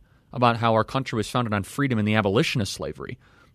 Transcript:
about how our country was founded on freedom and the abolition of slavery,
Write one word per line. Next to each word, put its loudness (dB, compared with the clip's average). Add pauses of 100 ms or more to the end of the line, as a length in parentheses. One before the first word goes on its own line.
(340)
about 2
how 2
our 4
country -4
was -2
founded -2
on 0
freedom 0
and 2
the 2
abolition 2
of -2
slavery, -8 (380)